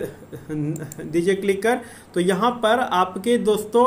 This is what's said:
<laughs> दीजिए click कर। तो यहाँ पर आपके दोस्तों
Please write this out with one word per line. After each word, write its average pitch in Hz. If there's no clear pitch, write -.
<laughs> -
दीजिए 170
click 196
कर। 240
तो 180
यहाँ 185
पर 226
आपके 190
दोस्तों 214